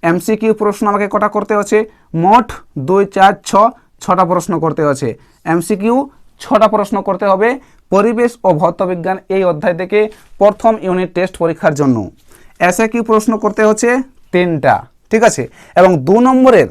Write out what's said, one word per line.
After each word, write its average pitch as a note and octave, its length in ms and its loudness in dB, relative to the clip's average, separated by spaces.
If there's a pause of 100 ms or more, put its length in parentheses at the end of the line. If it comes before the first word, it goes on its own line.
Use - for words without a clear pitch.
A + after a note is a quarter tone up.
এমসিকিউ G#3+ 480 0 (100)
প্রশ্ন G#3 300 -2
আমাকে G3+ 220 -2
কটা G#3 220 -2
করতে G#3 240 -4
হচ্ছে? G3+ 180 -2 (460)
মোট A3+ 240 4 (400)
দুই, G3 160 2 (120)
চার, G3 180 4 (160)
ছ, - 20 -6 (520)
ছটা F#3 280 0
প্রশ্ন F3 220 -2 (100)
করতে D#3+ 240 -2
হচ্ছে। C3+ 220 -2 (440)
এমসিকিউ G3 420 -2 (460)
ছটা A3 320 2
প্রশ্ন G#3 220 -2 (120)
করতে G3 240 -4
হবে G3 180 2 (420)
পরিবেশ A3+ 400 0 (160)
ও - 20 2 (100)
ভৌতবিজ্ঞান F3+ 580 -4 (180)
এই F#3+ 160 0
অধ্যায় E3 300 -4
থেকে F#3 180 -2 (420)
প্রথম G#3 320 2 (120)
ইউনিট F#3 300 -2
টেস্ট F3+ 260 -2
পরীক্ষার E3 380 -2
জন্য। C3+ 180 2 (600)
এসএকিউ A3 500 0
প্রশ্ন A3 220 2 (120)
করতে G#3 260 -2
হচ্ছে G#3+ 200 0 (440)
তিনটা, E3 420 0 (360)
ঠিক G#3+ 180 2
আছে? C3+ 140 -4 (360)
এবং F#3 120 6 (160)
দু F#3+ 80 4 (120)
নম্বরের B3+ 440 4